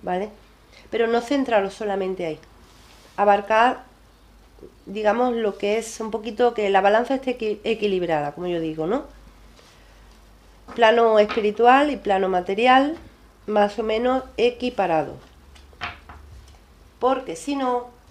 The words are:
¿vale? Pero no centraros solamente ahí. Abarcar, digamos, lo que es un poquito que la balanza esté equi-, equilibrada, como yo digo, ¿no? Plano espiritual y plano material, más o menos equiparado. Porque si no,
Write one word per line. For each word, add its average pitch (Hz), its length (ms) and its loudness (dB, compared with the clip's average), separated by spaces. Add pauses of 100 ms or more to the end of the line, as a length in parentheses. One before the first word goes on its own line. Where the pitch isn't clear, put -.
¿vale? 190 300 -6 (600)
Pero 226 180 0
no 233 120 0
centraros 233 540 0
solamente 190 500 -4
ahí. 156 140 -8 (800)
Abarcar, 208 680 2 (1040)
digamos, 214 480 0
lo 214 240 -2
que 208 180 0
es 220 220 -8
un 220 140 -8
poquito 226 420 0
que 208 160 0
la 196 100 4
balanza 220 360 2
esté 262 200 -6
equi-, 214 280 -4
equilibrada, 185 680 -2
como 175 160 -10
yo 175 140 -4
digo, 160 260 -4
¿no? 247 160 -2 (1700)
Plano 226 420 6
espiritual 226 720 4
y 262 60 -4
plano 190 320 -2
material, 240 680 2 (520)
más 208 320 0
o - 20 -4
menos 240 400 0 (140)
equiparado. 196 800 -2 (1900)
Porque 262 340 -2
si 285 220 -6
no, 247 420 -4 (120)